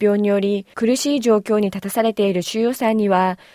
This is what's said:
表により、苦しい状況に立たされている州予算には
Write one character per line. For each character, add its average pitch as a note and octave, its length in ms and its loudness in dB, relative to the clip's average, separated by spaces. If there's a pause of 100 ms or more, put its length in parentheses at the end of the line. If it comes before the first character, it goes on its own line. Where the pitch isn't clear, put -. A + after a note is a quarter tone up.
表 G#3 160 2
に G#3 120 0
よ G3+ 100 2
り、 G3 260 -2 (100)
苦 A#3 200 0
し C#4+ 220 -2
い - 20 0
状 A3+ 180 2
況 G#3+ 220 0
に G#3 80 0
立 F#3+ 140 -6
た G3 80 -8
さ A3+ 120 -2
れ A3 120 0
て G3+ 160 0
い G3 40 0
る F3 80 0
州 A3 200 -4
予 A#3 120 0
算 A3+ 220 0
に G#3 140 0
は F#3 280 2 (180)